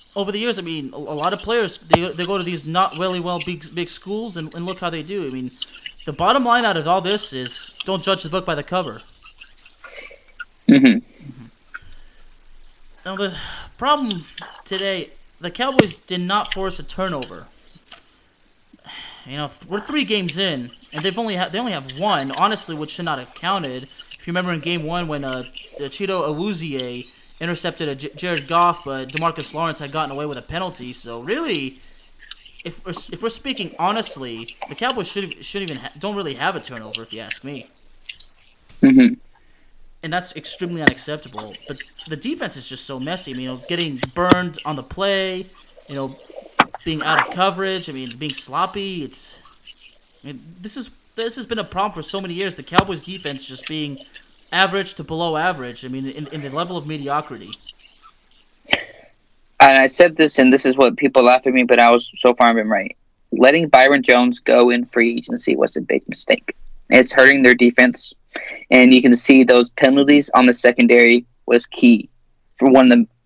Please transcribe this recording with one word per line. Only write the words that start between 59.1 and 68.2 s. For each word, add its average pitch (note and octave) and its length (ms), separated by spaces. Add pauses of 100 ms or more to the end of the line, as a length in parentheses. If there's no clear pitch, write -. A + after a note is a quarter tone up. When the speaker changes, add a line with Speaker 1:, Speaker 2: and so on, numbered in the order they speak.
Speaker 2:
And C#3 180
I C3+ 100
said E3+ 280
this, D#3 220
and C3 160
this C#3 120
is C3 120
what B2 180
people C3+ 280
laugh B2+ 220
at B2+ 80
me, B2+ 100
but A#2+ 160
I A#2 120
was A#2+ 240
so B2 200
far A#2 180
been G#2+ 160
right. G2+ 260 (360)
Letting D3+ 360
Byron C3+ 360
Jones B2 360
go A#2+ 300
in B2 160
free A#2 320
agency - 380
was - 200
a - 60
big - 260
mistake. - 480 (340)
It's B2 220
hurting C3+ 320
their B2+ 120
defense, B2 580 (580)